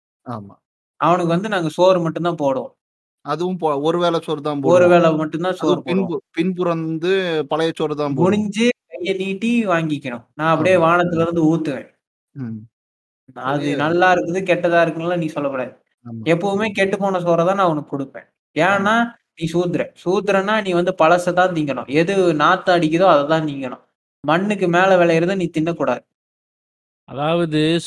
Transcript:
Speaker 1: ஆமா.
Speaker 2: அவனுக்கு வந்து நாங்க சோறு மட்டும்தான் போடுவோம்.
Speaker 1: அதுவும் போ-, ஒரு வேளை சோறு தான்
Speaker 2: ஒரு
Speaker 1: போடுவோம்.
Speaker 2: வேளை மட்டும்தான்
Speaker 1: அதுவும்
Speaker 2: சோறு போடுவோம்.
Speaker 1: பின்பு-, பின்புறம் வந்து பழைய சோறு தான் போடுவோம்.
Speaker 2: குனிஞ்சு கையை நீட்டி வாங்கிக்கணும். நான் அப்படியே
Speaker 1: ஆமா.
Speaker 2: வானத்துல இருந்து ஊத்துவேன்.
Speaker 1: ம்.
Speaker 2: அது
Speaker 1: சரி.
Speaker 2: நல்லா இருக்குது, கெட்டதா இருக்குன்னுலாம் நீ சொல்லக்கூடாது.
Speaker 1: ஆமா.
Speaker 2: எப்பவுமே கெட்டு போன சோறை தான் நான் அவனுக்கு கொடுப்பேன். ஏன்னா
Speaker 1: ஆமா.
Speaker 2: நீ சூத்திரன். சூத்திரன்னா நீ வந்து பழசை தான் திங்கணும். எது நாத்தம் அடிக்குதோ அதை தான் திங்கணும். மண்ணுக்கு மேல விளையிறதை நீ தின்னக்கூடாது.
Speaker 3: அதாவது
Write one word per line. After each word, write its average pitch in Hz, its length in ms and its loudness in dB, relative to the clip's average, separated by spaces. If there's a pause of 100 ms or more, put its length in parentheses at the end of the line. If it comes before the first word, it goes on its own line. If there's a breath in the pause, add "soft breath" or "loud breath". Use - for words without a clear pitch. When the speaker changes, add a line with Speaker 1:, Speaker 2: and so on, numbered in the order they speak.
(260)
Speaker 1:
ஆமா. 107 300 -12 (400)
Speaker 2:
அவனுக்கு 170 320 2
வந்து 180 220 -2
நாங்க 175 200 -2
சோறு 180 300 4
மட்டும்தான் 165 360 -4
போடுவோம். 135 440 -4 (460)
Speaker 1:
அதுவும் 170 320 -4
போ-, 151 240 -2
ஒரு 165 180 0
வேளை 170 240 0
சோறு 156 180 -6
தான் 147 200 -6
Speaker 2:
ஒரு 180 240 6
Speaker 1:
போடுவோம். 175 40 4
Speaker 2:
வேளை 170 260 6
மட்டும்தான் 156 360 -4
Speaker 1:
அதுவும் 160 180 -2
Speaker 2:
சோறு - 120 0
போடுவோம். - 40 -20
Speaker 1:
பின்பு-, 175 360 -2 (100)
பின்புறம் 170 540 -2
வந்து 165 600 -2
பழைய 160 280 0
சோறு 151 200 -4
தான் 143 180 -2
போடுவோம். 135 60 -2
Speaker 2:
குனிஞ்சு 208 500 2 (180)
கையை 190 300 -6
நீட்டி 202 500 -2
வாங்கிக்கணும். 151 560 -2 (100)
நான் 160 180 -2
அப்படியே 160 240 4
Speaker 1:
ஆமா. 175 40 4
Speaker 2:
வானத்துல 170 420 2
இருந்து 165 340 2
ஊத்துவேன். 156 340 -6 (420)
Speaker 1:
ம். 113 280 -10 (760)
Speaker 2:
அது 139 320 -4
Speaker 1:
சரி. 143 100 -2
Speaker 2:
நல்லா 175 380 2
இருக்குது, 175 300 -2
கெட்டதா 170 400 2
இருக்குன்னுலாம் 165 340 -2
நீ 165 80 -2
சொல்லக்கூடாது. 135 560 -6 (240)
Speaker 1:
ஆமா. 113 200 -14
Speaker 2:
எப்பவுமே 196 460 0
கெட்டு 196 260 0
போன 190 220 -2
சோறை 170 260 0
தான் 190 100 2
நான் 196 100 2
அவனுக்கு 147 320 -2
கொடுப்பேன். 139 300 -12 (280)
ஏன்னா 196 400 2
Speaker 1:
ஆமா. 240 180 0 (220)
Speaker 2:
நீ 165 100 -6
சூத்திரன். 165 480 -2 (120)
சூத்திரன்னா 196 560 0
நீ 190 100 -4
வந்து 180 260 0
பழசை 175 360 4
தான் 180 200 2
திங்கணும். 135 340 -4
எது 170 460 2
நாத்தம் 175 460 2
அடிக்குதோ 165 240 2
அதை 156 220 6
தான் 160 220 0
திங்கணும். 135 360 -8 (440)
மண்ணுக்கு 190 400 0
மேல 180 380 4
விளையிறதை 170 300 2
நீ 175 140 -2 (100)
தின்னக்கூடாது. 156 440 -2 (1040)
Speaker 3:
அதாவது 156 800 0